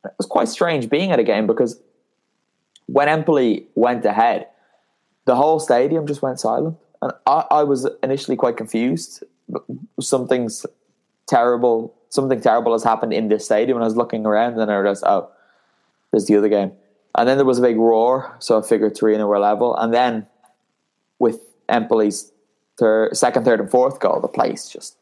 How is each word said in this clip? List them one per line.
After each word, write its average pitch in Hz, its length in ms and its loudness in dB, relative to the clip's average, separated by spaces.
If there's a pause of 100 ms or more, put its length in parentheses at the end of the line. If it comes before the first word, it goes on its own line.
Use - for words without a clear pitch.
It 190 140 -12
was 196 80 -6
quite - 220 0
strange 156 400 -2
being 175 240 0
at 135 60 2
a 113 60 2
game, 107 220 0
because 117 340 -2 (1040)
when 143 220 2
Empoli 151 640 0
went 120 300 0
ahead, 107 420 2 (800)
the 123 120 2
whole 151 220 2
stadium 143 480 0
just 147 160 -6
went 127 180 -6
silent. 139 360 -4 (240)
And 135 120 -6 (140)
I, 151 240 2
I 151 140 4
was 139 240 -2 (140)
initially 135 340 -4
quite 117 200 0
confused. 123 680 -6 (760)
Something's 127 680 -4 (600)
terrible, 120 680 0 (160)
something 131 300 -2
terrible 117 320 2
has 113 120 0
happened 113 280 0
in 110 160 -2
this 104 160 0
stadium. 120 320 0
And 117 80 -2
I - 20 0
was 110 100 -2
looking 113 300 -2
around 113 320 0
and 110 120 -2
I 101 60 0
realized, 98 300 -2
"Oh, 95 240 0 (800)
there's 101 160 0
the 104 100 4
other 104 120 4
game." 101 240 0 (440)
And 120 120 2
then 135 100 2
there 139 80 4
was 123 120 2
a 123 40 0
big 117 140 2
roar, 117 600 2
so 110 200 0
I 107 40 0
figured 107 340 0
three 107 200 2
nil 104 120 -2
were 104 100 2
level. 107 380 0
And 113 180 -2
then 120 320 0 (920)
with 113 220 0 (280)
Empoli's 110 640 -2 (460)
third, 110 380 2
second, - 280 0
third, 117 160 4
and 98 100 -6
fourth - 300 0
goal, - 200 0
the - 80 -4
place - 400 -4
just - 340 -20